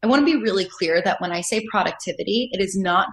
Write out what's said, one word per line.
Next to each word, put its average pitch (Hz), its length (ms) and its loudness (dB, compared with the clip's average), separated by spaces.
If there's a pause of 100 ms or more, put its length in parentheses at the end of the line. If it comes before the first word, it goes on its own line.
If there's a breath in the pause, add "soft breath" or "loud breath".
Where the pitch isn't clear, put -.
I 214 40 0
wanna 285 200 6
be 320 100 4
really 196 300 0
clear 170 360 0
that - 200 0
when 175 100 -4
I 175 80 -4
say 220 300 -4
productivity, 202 800 -2
it 190 80 -2
is 190 160 -2
not 185 360 2